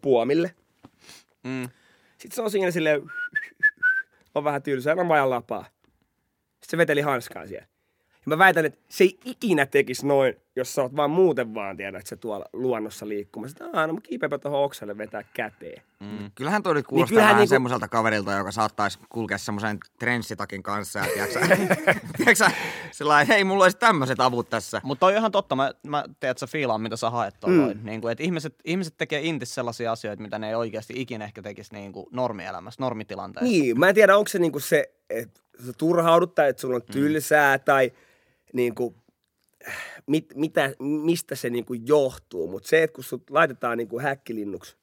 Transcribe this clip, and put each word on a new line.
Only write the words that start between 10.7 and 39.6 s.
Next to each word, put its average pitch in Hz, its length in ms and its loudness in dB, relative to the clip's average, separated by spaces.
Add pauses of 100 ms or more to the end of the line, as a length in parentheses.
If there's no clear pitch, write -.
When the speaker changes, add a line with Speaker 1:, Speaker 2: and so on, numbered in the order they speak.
Speaker 1:
sä 143 80 0
oot 127 140 -4
vaan 147 140 0
muuten 143 440 2
vaan, 98 220 -8
tiedä, 98 220 -10
että - 100 -16
se 101 80 -12
tuolla 104 360 -8
luonnossa 110 560 -4
liikkumassa. 107 560 -10
Sit, 339 100 -12
"Aa, 160 120 0
no 160 60 -4
mä - 80 -6
kiipeänpä 156 380 -6
tohon 143 260 -2
oksalle 104 340 -8
vetää 107 240 -10 (120)
käteen." - 480 -10 (180)
Speaker 2:
Mm. 101 340 -12
Speaker 3:
Kyllähän 180 280 -2
toi 175 120 0
nyt 143 120 0
kuulostaa 131 180 2
Speaker 1:
Niin 120 40 -2
kyllähän 214 200 6
Speaker 3:
vähän 208 120 6
Speaker 1:
niinku 208 140 6
Speaker 3:
semmoiselta 127 340 0
kaverilta, 107 440 0
joka 98 200 -2
saattaisi 104 460 -2 (100)
kulkea 101 300 -6
semmoisen 104 400 -4 (200)
trenssitakin 104 640 -4
kanssa 101 360 -6
ja, 98 80 -2
tiiäksä, 101 340 -4 (400)
<laughs> - 360 0
tiiäksä, 214 340 4 (420)
sillä 147 200 -4
lailla, 147 220 6
"Hei, 202 100 6
mulla 190 200 4
olisi 190 140 6
tämmöset 135 420 2
avut 123 300 2
tässä." 113 340 -4
Speaker 2:
Mut 131 160 -4
toi 190 120 6
on 208 60 2
ihan 220 140 0
totta. 180 240 -2
Mä, 135 160 0 (140)
mä, 147 180 -4 (160)
tiedätkö, 127 260 -4
fiilaan, 120 340 -2
mitä 110 160 -6
sä 113 140 -2
haet 117 300 -4
tuolla 180 160 2
Speaker 1:
Mm. 156 60 6
Speaker 2:
noin. 107 220 -2
Niinku, 110 240 -8
et 117 120 -6
ihmiset, 160 340 -4 (100)
ihmiset 170 340 -4
tekee 151 240 -4
intis 147 320 -6
sellaisia 117 380 -4
asioita, 107 300 -8
mitä 107 160 -8
ne 107 100 -8
ei 110 60 -4
oikeasti 110 420 -6
ikinä 120 280 -8
ehkä 101 180 -16
tekisi 104 320 -14
niinku 98 380 -14
normielämässä, 101 720 -8
normitilanteessa. 110 680 -6
Speaker 1:
Niin, 131 260 2
mä 175 100 6
en 196 60 4
tiedä, 202 220 8
onko 208 120 2
se 202 100 -4
niinku 151 220 0
se, 147 320 0 (180)
että 113 300 -8 (260)
sä 123 120 -10
turhaudut 170 560 2
tai 147 140 4
että 135 120 -2
sulla 127 160 -4
on 117 120 -4
Speaker 2:
Mm. 104 40 -14
Speaker 1:
tylsää 143 680 4
tai 131 340 2 (600)
niinku, 120 420 -2 (1120)